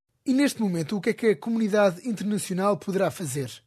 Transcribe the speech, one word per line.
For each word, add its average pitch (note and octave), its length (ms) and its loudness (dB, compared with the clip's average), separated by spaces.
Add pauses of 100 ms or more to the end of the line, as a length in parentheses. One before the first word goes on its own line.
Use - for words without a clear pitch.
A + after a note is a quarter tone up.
(240)
E C4+ 80 0
neste C4 300 2
momento, F3+ 340 -2
o G3 40 -4
que A3+ 100 0
é - 20 4
que - 140 -2
a G#3 100 4
comunidade G#3+ 720 2
internacional G3 720 0
poderá F#3 320 0
fazer? C3+ 400 -6 (160)